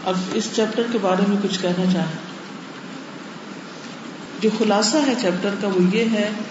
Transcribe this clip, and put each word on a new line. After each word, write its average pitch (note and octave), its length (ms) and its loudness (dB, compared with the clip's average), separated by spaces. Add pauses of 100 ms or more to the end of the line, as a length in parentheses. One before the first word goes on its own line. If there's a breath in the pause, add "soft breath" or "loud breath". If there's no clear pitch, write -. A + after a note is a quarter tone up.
اب F#3 100 2 (180)
اس G#3+ 200 0
چیپٹر A3 300 2 (100)
کے A3+ 100 2
بارے F#3 260 4
میں G3+ 140 4
کچھ F#3 200 0
کہنا F3+ 300 2
چاہیں۔ - 360 -2 (2000)
جو G#3+ 180 4
خلاصہ G#3+ 380 4 (100)
ہے B3+ 140 2
چیپٹر F#3+ 400 0
کا، G#3 80 0
وہ F#3 280 4
یہ A#3 160 4
ہے G#3 180 2 (200)